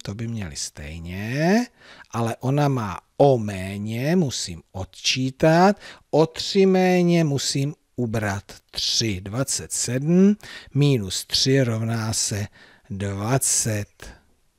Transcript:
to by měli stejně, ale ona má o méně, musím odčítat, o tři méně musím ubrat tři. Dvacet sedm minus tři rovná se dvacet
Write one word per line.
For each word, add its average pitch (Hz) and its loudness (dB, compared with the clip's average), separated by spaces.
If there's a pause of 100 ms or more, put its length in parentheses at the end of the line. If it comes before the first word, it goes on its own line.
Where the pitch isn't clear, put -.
to 101 -8
by 117 -8
měli 101 -8
stejně, 120 -2 (460)
ale 117 -2
ona 143 0
má 113 -2 (180)
o 135 6
méně, 104 -4
musím 120 -2 (100)
odčítat, 160 2 (320)
o 160 6
tři - 2
méně 180 4
musím 139 -2 (200)
ubrat 107 -4 (280)
tři. 101 -2
Dvacet 113 -6
sedm 175 2 (380)
minus 135 0
tři 135 2
rovná 113 -2
se 104 -4 (420)
dvacet 104 -4 (500)